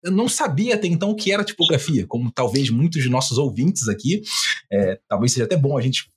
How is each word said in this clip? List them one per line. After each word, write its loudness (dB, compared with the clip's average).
eu -2
não 2
sabia 0
até -2
então 0
o 0
que -2
era 0
tipografia, 0
como -4
talvez 0
muitos 0
de 0
nossos 0
ouvintes 0
aqui, -2
é, 0
talvez 2
seja 0
até 0
bom 2
a 0
gente -2